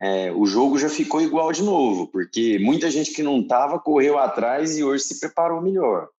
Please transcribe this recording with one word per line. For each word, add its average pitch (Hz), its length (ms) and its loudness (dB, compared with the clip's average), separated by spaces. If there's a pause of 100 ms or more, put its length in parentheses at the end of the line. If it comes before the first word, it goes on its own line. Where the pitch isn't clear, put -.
é, 95 300 -2
o 98 140 2
jogo 123 320 2
já 147 120 0
ficou 156 320 -2
igual 160 300 0
de 165 120 -4
novo, 127 440 0
porque 104 520 -2
muita 156 320 2
gente 147 220 -2
que 156 100 -4
não 139 220 0
tava 143 340 0
correu 147 380 2
atrás 139 600 -2
e 151 60 0
hoje 139 200 0
se - 160 -8
preparou 165 420 -2
melhor. 170 580 0